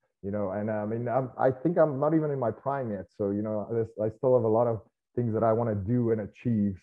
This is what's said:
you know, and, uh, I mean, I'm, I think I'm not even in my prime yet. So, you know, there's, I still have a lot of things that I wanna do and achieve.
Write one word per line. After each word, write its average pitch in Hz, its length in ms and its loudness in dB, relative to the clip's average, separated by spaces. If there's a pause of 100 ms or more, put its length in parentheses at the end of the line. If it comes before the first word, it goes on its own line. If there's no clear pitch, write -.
(220)
you 95 80 -8
know, 101 220 -2
and, 104 180 -2
uh, 110 40 -2
I 104 120 -4
mean, 113 220 -4
I'm, 123 320 -2
I 120 100 4
think 170 300 0
I'm 151 200 2
not 151 140 2
even 156 160 2
in 139 100 -2
my 117 120 0
prime 135 400 -6
yet. 92 140 -6 (120)
So, 101 140 -2
you 101 100 -2
know, 107 300 -4
there's, 113 160 0 (120)
I 107 160 -2
still 127 200 4
have 117 100 4
a - 20 2
lot 113 200 4
of 110 140 -2 (360)
things 120 160 0
that 107 100 0
I 113 80 6
wanna 113 240 0
do 113 360 0
and 110 100 0
achieve. 101 600 -2